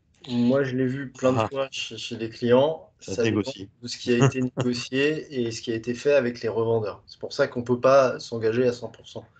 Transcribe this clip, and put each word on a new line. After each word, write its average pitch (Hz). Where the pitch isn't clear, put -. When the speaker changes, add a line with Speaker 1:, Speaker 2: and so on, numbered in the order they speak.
Speaker 1:
moi, 123
je 123
l'ai 131
vu 131
plein 131
de 131
Speaker 2:
Ah. 107
Speaker 1:
fois 135
chez, -
chez 113
des 113
clients. 127
Speaker 2:
Ça -
Speaker 1:
Ça 95
Speaker 2:
se 120
Speaker 1:
dépend 107
Speaker 2:
négocie. 98
Speaker 1:
de 120
ce -
qui 123
a 120
été 131
Speaker 2:
<laughs> 127
Speaker 1:
négocié 131
et 120
ce -
qui -
a 113
été 120
fait 143
avec 120
les 113
revendeurs. 110
C'est -
pour -
ça 139
qu'on 123
peut 120
pas 131
s'engager 117
à 120
cent 117
pour -
cent. -